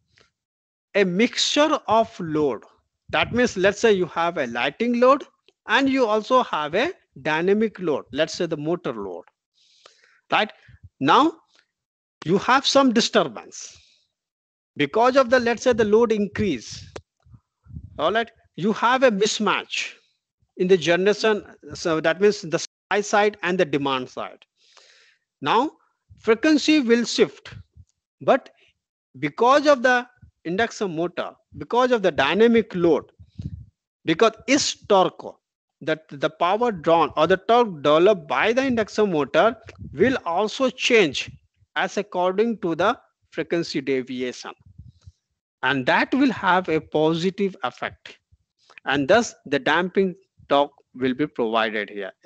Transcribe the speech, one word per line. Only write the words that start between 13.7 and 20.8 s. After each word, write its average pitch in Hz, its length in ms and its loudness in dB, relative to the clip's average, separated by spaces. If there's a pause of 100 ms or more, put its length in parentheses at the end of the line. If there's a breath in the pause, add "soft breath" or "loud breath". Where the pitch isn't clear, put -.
Because 220 400 0
of 269 120 4
the, 262 100 4
let's 233 260 -2
say, 247 100 4
the 220 100 0
load 220 280 4
increase, 202 720 -4 (1160)
all 156 120 0
right, 226 200 -2 (260)
you 190 160 -2
have 247 300 0
a 262 80 6
mismatch 196 840 -2 (640)
in 185 100 -2
the 185 120 4
generation. 190 640 0 (300)